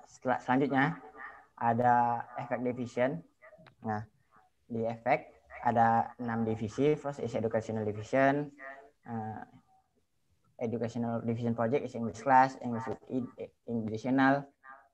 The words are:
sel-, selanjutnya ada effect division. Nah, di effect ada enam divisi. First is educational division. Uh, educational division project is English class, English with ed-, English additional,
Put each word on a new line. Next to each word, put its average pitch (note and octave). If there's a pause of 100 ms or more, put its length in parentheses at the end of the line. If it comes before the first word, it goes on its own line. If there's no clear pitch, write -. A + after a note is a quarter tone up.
sel-, -
selanjutnya C3+ (640)
ada A#2+ (160)
effect B2+
division. B2 (640)
Nah, G#2+ (640)
di A2+
effect A#2 (240)
ada A#2
enam A2+
divisi. A#2+
First C#3+
is A#2
educational A2
division. C3+ (560)
Uh, A2 (1160)
educational A#2
division A#2
project A2+
is -
English A2+
class, C3+
English A#2
with G#2+ (120)
ed-, A#2+ (160)
English A2+
additional, C3+ (460)